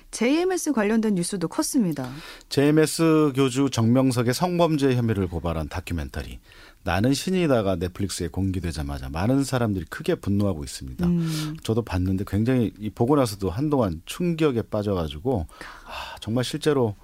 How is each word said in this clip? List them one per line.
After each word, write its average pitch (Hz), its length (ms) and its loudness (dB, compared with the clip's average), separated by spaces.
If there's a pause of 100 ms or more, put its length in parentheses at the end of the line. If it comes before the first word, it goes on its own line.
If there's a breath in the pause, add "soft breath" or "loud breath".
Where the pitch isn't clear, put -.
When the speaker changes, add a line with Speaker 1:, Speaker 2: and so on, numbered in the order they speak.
(120)
Speaker 1:
제이엠에스 320 600 0
관련된 214 440 2
뉴스도 175 340 -2
컸습니다. 170 600 -2 (380 loud breath)
Speaker 2:
제이엠에스 156 880 4
교주 135 360 2
정명석의 123 640 4
성범죄 160 640 2
혐의를 110 320 2
고발한 80 400 -2
다큐멘터리 71 720 -6 (440 loud breath)
나는 98 300 2
신이다가 139 640 2
넷플릭스에 90 540 -4
공개되자마자 87 800 -4
많은 127 340 0
사람들이 110 460 -2
크게 160 260 -2
분노하고 101 480 -2
있습니다. 65 420 -8
Speaker 1:
음. 160 560 -2
Speaker 2:
저도 113 200 0
봤는데 95 440 -2
굉장히 113 540 0
이 104 100 -6
보고 127 280 2
나서도 101 320 0
한동안 113 560 0
충격에 156 560 0
빠져가지고 98 840 -2 (400 loud breath)
아, - 360 -14
정말 120 240 -2
실제로 139 580 0